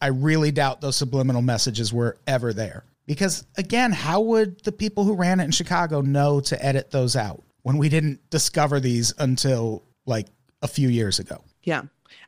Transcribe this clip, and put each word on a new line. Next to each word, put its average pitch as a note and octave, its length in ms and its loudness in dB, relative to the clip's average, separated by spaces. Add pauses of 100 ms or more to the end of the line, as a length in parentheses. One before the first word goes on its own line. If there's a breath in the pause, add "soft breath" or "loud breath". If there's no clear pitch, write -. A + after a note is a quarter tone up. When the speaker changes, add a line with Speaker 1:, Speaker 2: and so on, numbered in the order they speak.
Speaker 1:
I C#3+ 60 0
really D3+ 440 2
doubt C#3 300 0
those C3+ 160 -4
subliminal B2+ 460 0
messages A2+ 500 0
were A#2+ 240 -2 (100)
ever A#2+ 280 0
there. G#2 300 -8 (220)
Because, E3 380 -2 (140)
again, A#3 340 2
how E3+ 300 0
would A3 420 0
the G#3+ 80 -4
people G#3 320 -2
who G#3 80 4
ran F3+ 260 2
it F3 60 2
in C#3+ 60 -2
Chicago E3+ 500 0
know C#3+ 400 2
to - 240 -4
edit C#3 280 -2
those B2 220 0
out G#2+ 280 -4 (180)
when C3 160 0
we D3 140 2
didn't D3+ 300 0 (100)
discover D3 500 0
these A#2+ 380 0
until, B2 640 0 (240)
like, A2 220 -4 (340)
a - 60 -2
few C3+ 200 0
years A2+ 300 2
ago? - 260 -12 (180)
Speaker 2:
Yeah. D#3 180 -2
And C#3 100 -14 (380 loud breath)